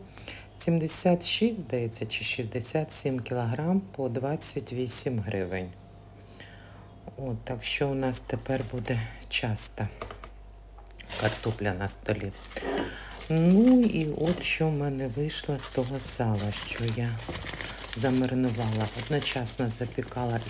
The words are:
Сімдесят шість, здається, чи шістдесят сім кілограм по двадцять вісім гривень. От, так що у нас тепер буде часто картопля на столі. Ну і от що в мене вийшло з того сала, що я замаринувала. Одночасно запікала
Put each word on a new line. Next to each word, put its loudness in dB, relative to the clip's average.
Сімдесят 4
шість, 2
здається, -2
чи -6
шістдесят 0
сім 2
кілограм 0
по 0
двадцять 0
вісім 2
гривень. -2
От, -6
так -6
що 0
у 0
нас 2
тепер -2
буде -2
часто 0
картопля -2
на -2
столі. -2
Ну 8
і 4
от 0
що 2
в 2
мене 0
вийшло 0
з -4
того 0
сала, 2
що -4
я 0
замаринувала. 2
Одночасно 0
запікала -2